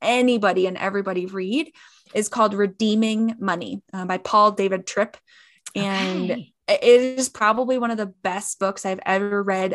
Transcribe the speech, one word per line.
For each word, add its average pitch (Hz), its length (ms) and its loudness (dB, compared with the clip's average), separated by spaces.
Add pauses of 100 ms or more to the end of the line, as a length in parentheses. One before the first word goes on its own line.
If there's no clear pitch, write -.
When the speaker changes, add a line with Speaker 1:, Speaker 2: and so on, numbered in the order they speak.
Speaker 1:
anybody 208 640 2
and 185 100 -6
everybody 196 480 -4
read 196 480 -4 (400)
is 214 160 -2
called 214 240 2
Redeeming 220 840 0
Money, 190 440 -6 (120)
uh, 185 100 -8
by 185 140 -2
Paul 208 320 4
David 190 360 -2
Tripp. 214 300 -4 (580)
And 190 580 -2
Speaker 2:
Okay. - 200 -10 (160)
Speaker 1:
it - 140 2
is 254 480 6
probably 240 480 0
one 233 140 -2
of 220 40 -4
the 214 100 -4
best 190 520 -6
books 196 260 -2
I've 190 220 -4
ever 202 360 0
read 190 320 -2